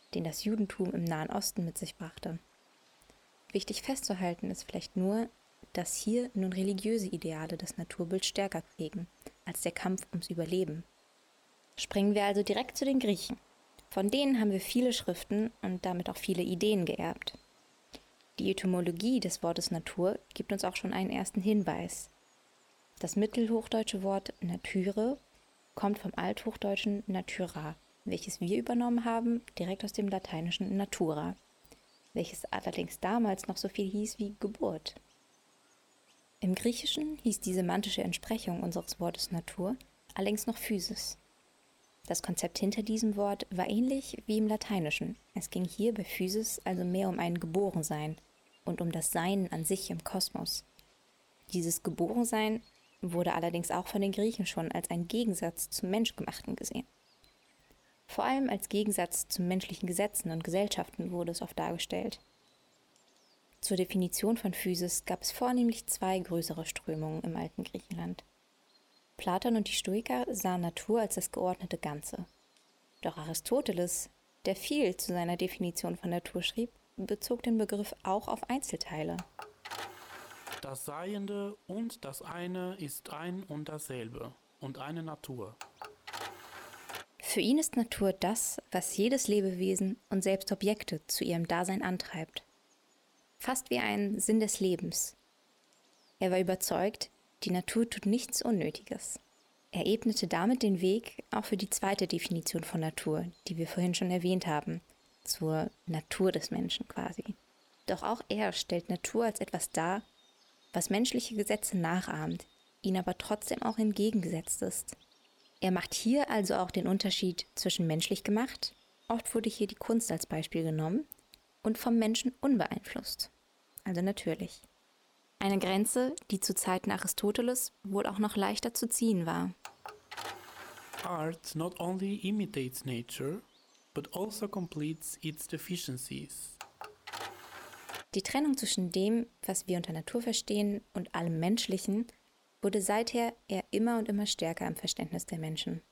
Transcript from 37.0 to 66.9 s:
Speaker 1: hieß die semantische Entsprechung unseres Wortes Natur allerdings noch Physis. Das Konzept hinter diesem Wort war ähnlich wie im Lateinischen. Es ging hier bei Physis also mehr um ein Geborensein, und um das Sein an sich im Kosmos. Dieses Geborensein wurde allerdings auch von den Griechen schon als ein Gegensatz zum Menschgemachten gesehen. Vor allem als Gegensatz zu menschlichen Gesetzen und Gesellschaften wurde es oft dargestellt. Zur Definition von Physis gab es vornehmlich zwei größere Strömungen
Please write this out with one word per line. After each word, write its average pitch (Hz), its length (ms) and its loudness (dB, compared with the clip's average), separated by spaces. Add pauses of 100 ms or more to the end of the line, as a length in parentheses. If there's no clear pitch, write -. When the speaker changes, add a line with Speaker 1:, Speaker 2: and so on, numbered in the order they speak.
Speaker 1:
hieß - 200 2
die 185 120 -2
semantische 185 480 2
Entsprechung 175 640 -2
unseres 170 360 -2
Wortes - 320 -2
Natur 180 440 -2 (400)
allerdings 202 320 0
noch 233 100 0
Physis. - 600 -4 (880)
Das - 160 -2
Konzept - 340 -2
hinter 202 240 2
diesem 220 340 2
Wort 202 360 0
war 185 180 0
ähnlich 262 560 0
wie 214 140 2
im 214 80 6
Lateinischen. 190 680 0 (200)
Es - 160 -6
ging 180 140 0
hier 214 280 2
bei 208 100 -2
Physis 196 600 -2
also 185 180 0
mehr 185 260 2
um 180 100 -2
ein 170 200 0
Geborensein, 160 800 0 (480)
und 175 160 -2
um 165 100 0
das 160 200 0
Sein 185 400 2
an 160 140 -2
sich - 240 0
im 170 140 -4
Kosmos. - 600 -2 (880)
Dieses 170 300 0
Geborensein 220 800 2 (400)
wurde 175 320 2
allerdings 170 380 0
auch 185 160 -2
von 196 140 0
den 196 100 4
Griechen 208 340 2
schon 165 260 -2
als - 180 -2
ein 170 180 0
Gegensatz 202 640 0
zum - 200 -2
Menschgemachten - 640 0
gesehen. - 300 -6 (1200)
Vor - 180 -2
allem 262 240 2
als 202 200 -2
Gegensatz 202 580 0
zu - 140 -2
menschlichen 180 460 0
Gesetzen 175 440 0
und 165 120 -2
Gesellschaften 185 680 0
wurde 170 200 -2
es 170 100 -4
oft - 160 -8
dargestellt. 170 600 -2 (1400)
Zur 196 160 2
Definition 185 600 2
von 190 160 0
Physis 180 520 0
gab - 160 -2
es - 100 -4
vornehmlich 247 560 2
zwei 190 320 2
größere 165 460 -2
Strömungen 156 560 -2